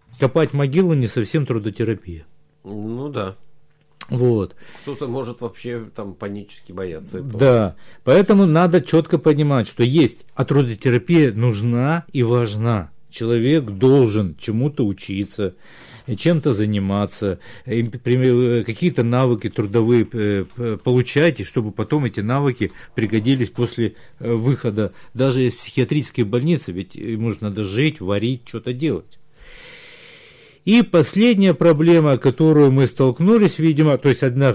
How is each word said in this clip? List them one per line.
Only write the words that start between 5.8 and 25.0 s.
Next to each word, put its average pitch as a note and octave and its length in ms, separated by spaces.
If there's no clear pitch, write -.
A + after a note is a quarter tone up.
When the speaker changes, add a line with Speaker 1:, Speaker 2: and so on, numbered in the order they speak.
Speaker 2:
там G2 180
панически G2+ 600
бояться F#2 460
этого. B2+ 140
Speaker 1:
Да. A2+ 440
Поэтому G3 400
надо E3+ 380
четко D#3+ 340
понимать, C#3+ 520
что - 140
есть, D3+ 520
а B2 100
трудотерапия C3 880
нужна A#2+ 800
и B2+ 100
важна. A2+ 680
Человек A#2+ 540
должен G#2+ 720
чему-то B2 500
учиться, G2 680
чем-то D3 460
заниматься, G2+ 880
э, A#2 160
им A#2 100
при-, B2 720
э, - 20
какие-то B2+ 400
навыки A#2+ 480
трудовые, A2+ 600
э, G#2 320
п-, A#2 320
получать, B2+ 640
и C3 40
чтобы G#2+ 280
потом C#3 320
эти A2+ 160
навыки B2 500
пригодились A2+ 560
после, A#2 460
э, A#2 120
выхода A2 600